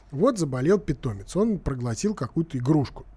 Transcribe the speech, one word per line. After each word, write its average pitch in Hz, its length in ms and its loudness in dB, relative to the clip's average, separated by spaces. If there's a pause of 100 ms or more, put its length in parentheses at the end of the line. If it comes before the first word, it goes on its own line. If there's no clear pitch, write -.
(100)
Вот 208 280 2
заболел 147 400 2
питомец, 120 560 -6
он 208 260 2
проглотил 123 540 -2
какую-то 147 440 -2
игрушку, 135 480 0 (100)